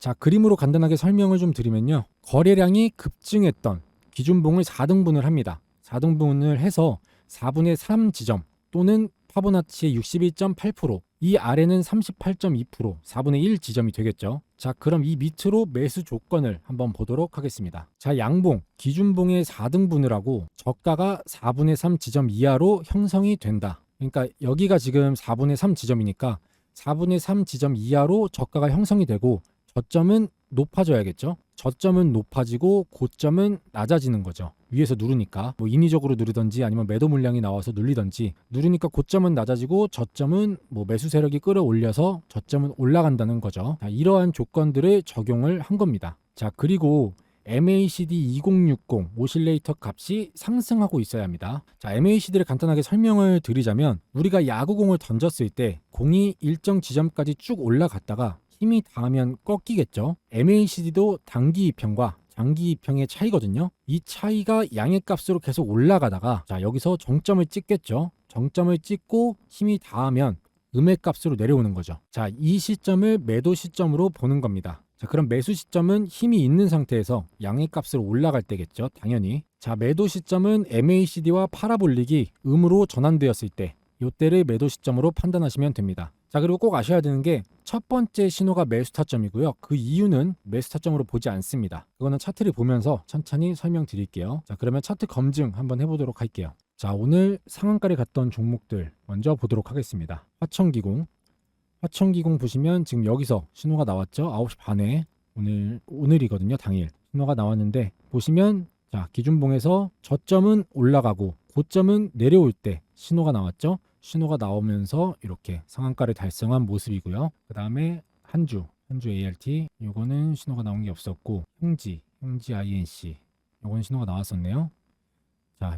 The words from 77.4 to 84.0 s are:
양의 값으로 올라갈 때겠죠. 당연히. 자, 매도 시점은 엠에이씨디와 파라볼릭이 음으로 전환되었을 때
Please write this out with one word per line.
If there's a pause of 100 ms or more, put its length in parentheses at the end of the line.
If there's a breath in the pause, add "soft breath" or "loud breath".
양의
값으로
올라갈
때겠죠.
당연히. (160)
자,
매도
시점은
엠에이씨디와
파라볼릭이 (160)
음으로
전환되었을
때 (280)